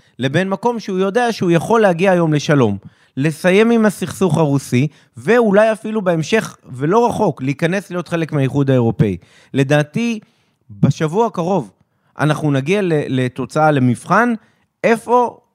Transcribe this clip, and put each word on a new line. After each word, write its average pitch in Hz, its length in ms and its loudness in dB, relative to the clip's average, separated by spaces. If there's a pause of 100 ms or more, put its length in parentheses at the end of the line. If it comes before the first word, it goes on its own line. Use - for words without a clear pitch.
(200)
לבין 143 300 -2
מקום 233 300 -4
שהוא 190 200 -6
יודע 208 320 0
שהוא 190 200 -2
יכול 208 300 2
להגיע 190 300 2
היום 170 220 2
לשלום, 139 440 2 (400)
לסיים 180 540 2
עם 226 140 2
הסכסוך 185 520 -2
הרוסי, 139 500 0 (300)
ואולי 214 540 2
אפילו 214 300 -6
בהמשך, 175 560 -2 (140)
ולא 165 360 0
רחוק, 196 340 -2
להיכנס 165 500 -4
להיות 175 160 -8
חלק 165 260 -4
מהאיחוד 135 360 0
האירופאי. 113 480 2 (360)
לדעתי, 147 680 0 (500)
בשבוע 151 580 -2
הקרוב, 170 440 -4 (480)
אנחנו 147 320 2
נגיע 143 300 0
ל-, 175 120 0 (140)
לתוצאה, 131 640 0
למבחן, 151 600 2 (500)
איפה 226 560 0 (160)